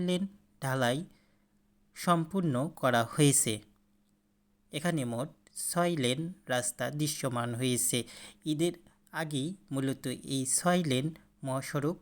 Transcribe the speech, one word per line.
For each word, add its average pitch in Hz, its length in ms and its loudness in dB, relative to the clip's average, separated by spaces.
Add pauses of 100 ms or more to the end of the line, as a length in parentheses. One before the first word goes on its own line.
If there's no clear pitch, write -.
লেন 180 160 0 (400)
ঢালাই 131 340 2 (1000)
সম্পূর্ণ 170 580 0 (260)
করা 120 220 4 (120)
হয়েছে। 139 400 4 (1160)
এখানে 160 300 0 (100)
মোট 127 160 -4 (420)
ছয় 175 240 2 (100)
লেন 131 160 2 (280)
রাস্তা 123 360 -2 (160)
দৃশ্যমান 123 500 -2 (100)
হয়েছে। 127 380 2 (540)
ঈদের 165 220 0 (380)
আগেই 151 360 -4 (220)
মূলত 135 340 -2 (300)
এই 135 80 0 (140)
ছয় 180 340 4
লেন 127 160 2 (400)
মহাসড়ক 135 560 -2